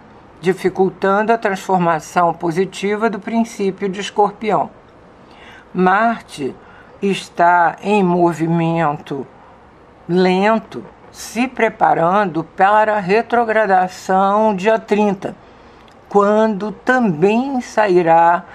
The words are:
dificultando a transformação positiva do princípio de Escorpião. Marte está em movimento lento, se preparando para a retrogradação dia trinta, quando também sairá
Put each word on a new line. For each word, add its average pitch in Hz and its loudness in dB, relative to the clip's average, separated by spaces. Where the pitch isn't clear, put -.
dificultando 190 0
a 233 4
transformação 180 -2
positiva 190 -2
do 214 -6
princípio 202 -4
de 185 -8
Escorpião. 196 -2
Marte 185 -2
está 175 0
em 202 2
movimento 165 0
lento, 185 0
se - -6
preparando 170 0
para 214 2
a - -2
retrogradação 208 0
dia 214 0
trinta, 208 -2
quando 208 0
também 233 0
sairá 175 2